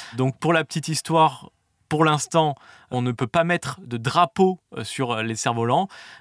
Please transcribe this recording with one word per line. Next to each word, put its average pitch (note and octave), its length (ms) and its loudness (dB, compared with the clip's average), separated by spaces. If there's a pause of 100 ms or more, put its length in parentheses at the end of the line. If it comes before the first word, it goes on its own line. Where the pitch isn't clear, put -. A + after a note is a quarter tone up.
(160)
Donc C3 240 0
pour D#3+ 120 2
la D#3+ 120 2
petite - 240 -6
histoire, D#3 640 0 (380)
pour D#3+ 160 2
l'instant, D#3 520 2 (340)
on B2 120 -2
ne B2 100 0
peut A#2+ 160 -4
pas E3+ 160 2
mettre E3+ 400 -4
de A#2+ 120 -8
drapeau, F3 640 0 (180)
euh, A2+ 60 -8
sur, A#2+ 300 -6
euh, A2 100 -4
les A2+ 140 -4
cerfs-volants, A#2+ 500 0 (340)